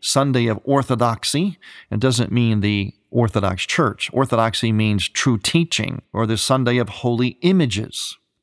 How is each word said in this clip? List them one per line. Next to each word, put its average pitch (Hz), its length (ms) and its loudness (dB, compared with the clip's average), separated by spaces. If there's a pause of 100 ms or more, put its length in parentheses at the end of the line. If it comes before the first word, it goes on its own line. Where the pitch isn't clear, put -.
Sunday 135 460 0
of 113 180 -2
Orthodoxy. 135 960 0 (320)
It 107 100 -2
doesn't 123 320 0
mean 113 280 2
the 101 320 0 (180)
Orthodox 98 540 0
Church. - 480 -2
Orthodoxy 113 600 0
means 107 360 0
true 120 300 0
teaching, - 640 -2 (100)
or 110 140 -2
the 110 100 0
Sunday 123 400 0
of 120 120 0
Holy 120 520 -2
Images. 143 800 0 (240)